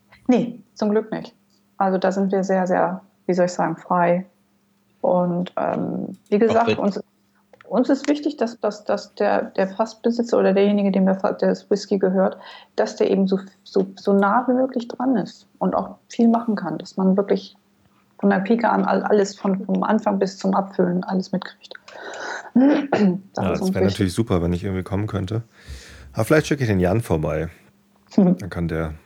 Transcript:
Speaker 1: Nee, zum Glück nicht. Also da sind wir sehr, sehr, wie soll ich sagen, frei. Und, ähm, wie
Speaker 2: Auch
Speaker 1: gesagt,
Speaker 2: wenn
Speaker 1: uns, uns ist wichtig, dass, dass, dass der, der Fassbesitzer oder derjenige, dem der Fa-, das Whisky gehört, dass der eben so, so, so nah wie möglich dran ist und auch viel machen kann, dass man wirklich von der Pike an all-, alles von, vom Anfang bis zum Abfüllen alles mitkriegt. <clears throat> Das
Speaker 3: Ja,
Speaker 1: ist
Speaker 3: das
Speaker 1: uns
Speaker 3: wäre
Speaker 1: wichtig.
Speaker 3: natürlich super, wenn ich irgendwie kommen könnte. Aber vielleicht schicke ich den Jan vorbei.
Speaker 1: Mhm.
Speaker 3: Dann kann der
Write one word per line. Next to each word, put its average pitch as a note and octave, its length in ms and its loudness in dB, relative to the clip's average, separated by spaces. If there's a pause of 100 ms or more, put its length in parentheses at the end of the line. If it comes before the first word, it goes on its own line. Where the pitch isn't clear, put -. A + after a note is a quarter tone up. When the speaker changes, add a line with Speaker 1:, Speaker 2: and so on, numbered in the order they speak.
(280)
Speaker 1:
Nee, A#3 320 2 (140)
zum G#3+ 160 -2
Glück G#3+ 220 0
nicht. - 220 -12 (440)
Also F#3+ 200 2
da F#3+ 140 0
sind G3 200 0
wir F#3+ 120 0
sehr, F#3+ 220 0
sehr, F3+ 360 0 (240)
wie F3+ 80 2
soll F3+ 120 2
ich F3+ 60 -4
sagen, E3 240 -2
frei. F3 500 0 (760)
Und, F3+ 560 0
ähm, - 600 -4 (120)
wie G#3 80 0
Speaker 2:
Auch G#3 40 4
Speaker 1:
gesagt, A3+ 280 4
Speaker 2:
wenn G#3+ 100 0
Speaker 1:
uns, G3 220 -2 (680)
uns B3+ 200 0
ist C#4 200 0
wichtig, D4 280 -2
dass, - 240 -6
dass, G#3 240 -6
dass - 300 -6
der, G3+ 280 0
der F#3+ 260 -2
Fassbesitzer A#3 720 -2
oder G3 140 4
derjenige, G3+ 400 2
dem F#3+ 140 2
der F#3+ 120 2
Fa-, - 140 -2
das F#3 380 -2
Whisky G3+ 280 -2
gehört, F#3+ 380 0 (400)
dass - 200 -2
der - 140 0
eben G3 160 2
so, F#3+ 120 0 (260)
so, F#3+ 220 0 (100)
so - 160 -2
nah G3+ 360 2
wie B3 40 2
möglich B3+ 360 -2
dran B3+ 280 -2
ist - 300 -6 (120)
und F#3 160 -2
auch - 220 -4 (120)
viel A#3 200 2
machen A3+ 260 0
kann, D#3+ 240 -6
dass - 180 -14
man F#3+ 200 4
wirklich G3 400 -2 (600)
von G3+ 100 2
der G3 120 2
Pike A3+ 280 0
an G3 160 2
all-, G3 200 0
alles G3+ 300 2
von, G3 300 -2
vom F#3+ 180 0
Anfang G#3 360 0
bis G3 180 -2
zum F#3+ 180 -2
Abfüllen F#3 500 0
alles F#3+ 280 -4
mitkriegt. - 460 -10
<clears throat> - 60 -20 (680)
Das A#3+ 120 4
Speaker 3:
Ja, C#4+ 80 6
Speaker 1:
ist G#3 480 2 (140)
Speaker 3:
das F#2+ 260 -2
Speaker 1:
uns F#2+ 140 -2
Speaker 3:
wäre F#2+ 100 2
Speaker 1:
wichtig. - 0 -
Speaker 3:
natürlich G2 280 0
super, G2 300 0
wenn E2+ 100 0
ich F2 120 -2
irgendwie F#2 180 -4
kommen G2 240 -4
könnte. A2 360 -4 (720)
Aber A2 120 -2
vielleicht D3+ 240 4
schicke C#3 160 0
ich A2 40 -2
den G2 120 4
Jan F#2 200 2
vorbei. D#2 480 -2 (680)
Speaker 1:
Mhm. F3+ 220 4
Speaker 3:
Dann F2 120 -8
kann F2 160 -4
der D#2+ 280 -4 (100)